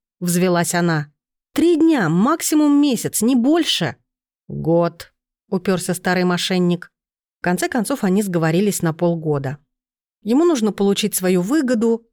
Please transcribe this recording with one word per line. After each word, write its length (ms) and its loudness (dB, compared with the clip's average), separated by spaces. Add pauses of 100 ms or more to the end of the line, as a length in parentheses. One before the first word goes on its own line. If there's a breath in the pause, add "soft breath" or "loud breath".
(200)
взвилась 540 0
она. 380 -2 (400)
«Три 240 2
дня, 320 2
максимум 720 2
месяц, 420 0
не 120 2
больше». 640 0 (500)
«Год», 640 -2 (360)
уперся 460 -2
старый 300 -2
мошенник. 680 -2 (480)
В 20 -16
конце 260 -2
концов, 360 -4
они 180 2
сговорились 600 -2
на 100 0
полгода. 640 -4 (640)
Ему 220 2
нужно 280 0
получить 420 0
свою 280 0
выгоду, 720 0